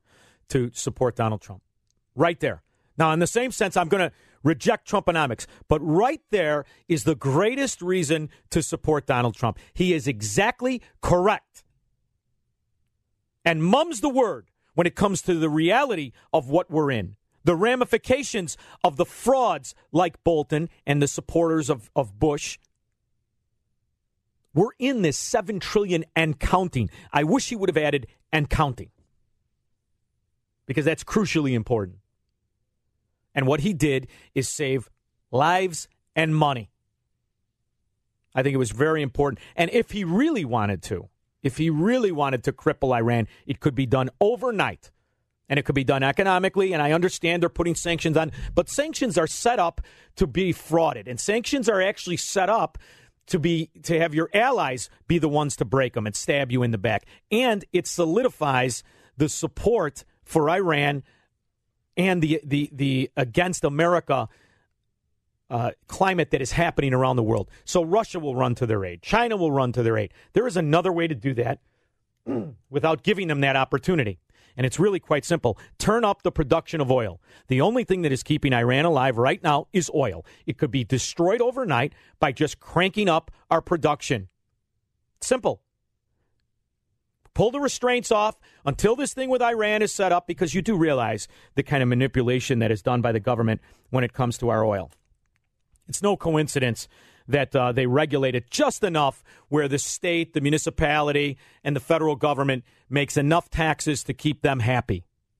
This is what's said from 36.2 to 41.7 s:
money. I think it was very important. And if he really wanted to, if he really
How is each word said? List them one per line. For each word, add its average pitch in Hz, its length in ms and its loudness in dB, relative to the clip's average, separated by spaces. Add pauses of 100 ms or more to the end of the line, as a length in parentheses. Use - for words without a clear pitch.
money. 139 360 0 (1600)
I 131 80 0
think 139 120 0
it - 20 -2
was 127 140 0
very 151 320 0
important. 139 380 -2 (140)
And 170 200 0
if 233 160 0
he 202 140 -6
really 208 420 0
wanted 104 380 -2
to, 87 260 -8 (320)
if 139 160 -4
he 160 100 0
really 202 420 2